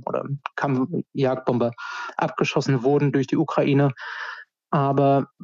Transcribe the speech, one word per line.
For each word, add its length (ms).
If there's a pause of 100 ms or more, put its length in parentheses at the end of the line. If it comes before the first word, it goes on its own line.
oder 220 (300)
Kampfjagdbomber 1160 (440)
abgeschossen 640
wurden 280
durch 160
die 120
Ukraine. 540 (800)
Aber 600 (140)